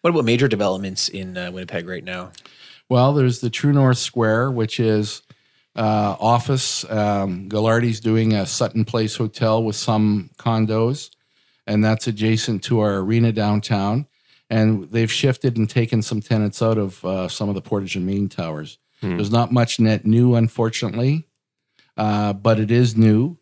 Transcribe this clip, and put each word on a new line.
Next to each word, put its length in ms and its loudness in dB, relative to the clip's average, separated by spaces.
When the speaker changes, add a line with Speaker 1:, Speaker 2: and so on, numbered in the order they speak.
Speaker 1:
What 100 2
about 140 2
major 220 4
developments 600 -2
in, 280 -10
uh, 140 -8
Winnipeg 360 -10
right 160 -10
now? 280 -12
Speaker 2:
Well, 240 4
there's 280 2
the 80 -2
True 240 0
North 240 4
Square, 540 0
which 280 -4
is, 420 0
uh, 440 0
office. 720 0
Um, 600 -2
Gallardi's 500 0
doing 340 2
a 120 0
Sutton 400 -2
Place 320 -2
Hotel 460 0
with 120 -2
some 640 0
condos, 720 -2
and 180 0
that's 240 0
adjacent 560 -2
to 160 0
our 180 0
arena 340 2
downtown. 760 -2
And 420 0
they've 200 0
shifted 460 0
and 120 0
taken 320 0
some 200 -4
tenants 400 -2
out 160 2
of, 260 -4
uh, 240 -4
some 220 -6
of 60 -4
the 60 -6
Portage 360 -6
and 80 -4
Main 240 -2
towers. 480 -10
Speaker 3:
Hmm. 160 -4
Speaker 2:
There's 140 -2
not 200 2
much 300 0
net 240 2
new, 300 4
unfortunately, 920 -2
uh, 360 0
but 240 2
it 140 0
is 240 4
new. 460 4